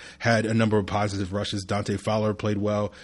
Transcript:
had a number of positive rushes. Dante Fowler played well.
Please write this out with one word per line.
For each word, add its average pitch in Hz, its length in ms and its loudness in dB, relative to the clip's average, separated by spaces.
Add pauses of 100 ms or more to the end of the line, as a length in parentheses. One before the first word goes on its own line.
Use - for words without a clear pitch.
(200)
had 113 260 4
a 110 80 0
number 110 240 4
of 95 100 0
positive 101 440 -2
rushes. 101 320 -4
Dante 101 320 -2
Fowler 107 380 0
played 104 240 -2
well. 104 340 0 (120)